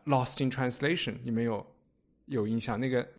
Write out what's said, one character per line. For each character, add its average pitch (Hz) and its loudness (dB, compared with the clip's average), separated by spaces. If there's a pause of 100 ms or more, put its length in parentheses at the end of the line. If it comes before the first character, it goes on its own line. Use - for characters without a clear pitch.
《Lost 131 2
in 135 4
Translation》， 131 0
你 120 -4
们 113 2
有， 110 -2 (640)
有 113 0
印 113 0
象？ 113 -2
那 131 0
个 123 2 (120)